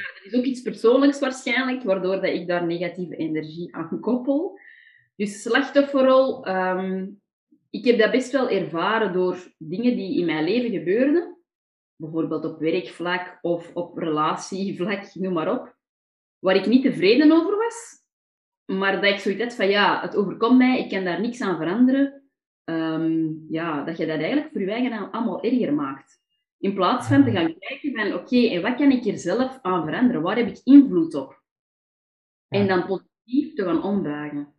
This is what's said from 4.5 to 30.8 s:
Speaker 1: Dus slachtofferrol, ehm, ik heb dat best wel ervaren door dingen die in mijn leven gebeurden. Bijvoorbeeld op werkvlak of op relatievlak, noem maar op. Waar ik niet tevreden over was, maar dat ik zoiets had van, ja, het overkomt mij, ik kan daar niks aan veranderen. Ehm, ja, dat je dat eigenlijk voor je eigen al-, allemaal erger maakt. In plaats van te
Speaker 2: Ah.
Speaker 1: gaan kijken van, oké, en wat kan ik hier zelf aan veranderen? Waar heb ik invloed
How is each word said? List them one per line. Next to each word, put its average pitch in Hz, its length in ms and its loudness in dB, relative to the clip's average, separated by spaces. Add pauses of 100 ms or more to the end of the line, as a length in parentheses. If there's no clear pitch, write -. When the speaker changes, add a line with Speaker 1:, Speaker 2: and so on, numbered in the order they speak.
Speaker 1:
Dus 208 260 -8
slachtofferrol, 262 1000 2
ehm, 190 640 -2 (640)
ik - 140 -10
heb 226 140 4
dat 214 120 4
best 254 220 -2
wel 254 160 0
ervaren 185 640 -2
door 180 460 -2
dingen 190 380 -2
die 190 220 -4
in 175 80 0
mijn 156 180 -2
leven 226 260 0
gebeurden. 226 680 0 (600)
Bijvoorbeeld 156 480 -4
op 156 140 -8
werkvlak 175 840 -4
of 170 340 -4
op 170 240 -8
relatievlak, 175 1160 -4
noem 185 180 -4
maar 170 280 -2
op. - 160 -20 (640)
Waar 185 180 2
ik 196 100 2
niet 254 160 6
tevreden 247 500 6
over 349 240 2
was, 453 400 -6 (840)
maar 196 140 2
dat 185 120 -2
ik 202 140 4
zoiets 202 240 -2
had 240 120 -6
van, 190 140 0
ja, 196 320 4
het - 160 -6
overkomt 220 420 2
mij, 254 260 6
ik - 60 -10
kan 190 140 -4
daar 175 160 -2
niks 233 200 -6
aan 196 160 -2
veranderen. 254 720 2 (340)
Ehm, 160 640 -2 (220)
ja, 156 360 -4
dat 165 120 -6
je 160 100 -2
dat 156 120 -4
eigenlijk 233 340 -2
voor 214 80 -4
je 190 100 -2
eigen 233 280 -2
al-, 190 140 -8
allemaal 214 300 -4
erger 214 320 0
maakt. 143 420 -6 (420)
In 196 160 -2
plaats 190 340 0
van 277 160 6
te 240 60 2
Speaker 2:
Ah. 196 60 0
Speaker 1:
gaan 165 220 -2
kijken 269 360 -8
van, 208 200 -2
oké, 233 340 2
en 175 140 -2
wat 240 140 0
kan 285 140 4
ik 254 140 2
hier 180 140 -2
zelf 220 440 -2
aan 180 220 -2
veranderen? 160 380 0
Waar 190 140 -2
heb 226 120 0
ik - 160 -10
invloed 196 500 4